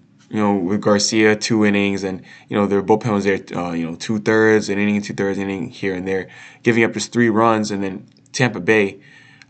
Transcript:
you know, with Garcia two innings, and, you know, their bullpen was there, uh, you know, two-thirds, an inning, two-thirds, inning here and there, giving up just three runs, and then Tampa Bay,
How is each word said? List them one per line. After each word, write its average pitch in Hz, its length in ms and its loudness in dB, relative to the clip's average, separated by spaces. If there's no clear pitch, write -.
you 110 100 -8
know, 104 180 2
with 98 260 -2
Garcia 107 540 4
two 107 280 0
innings, 101 400 0
and, 92 200 -8
you 113 80 -2
know, 101 80 2
their 101 160 2
bullpen 107 320 2
was 101 120 0
there, 98 140 0
uh, 87 180 -6
you 85 140 -4
know, 85 80 -10
two-thirds, 110 760 2
an 98 100 -2
inning, 104 200 0
two-thirds, 98 380 -4
inning 98 320 -6
here 95 240 -6
and 90 140 -8
there, 95 220 -4
giving 117 200 4
up 110 100 0
just 107 200 -8
three 120 160 2
runs, 110 400 2
and 98 140 -6
then 95 240 -10
Tampa 110 280 -2
Bay, 101 400 2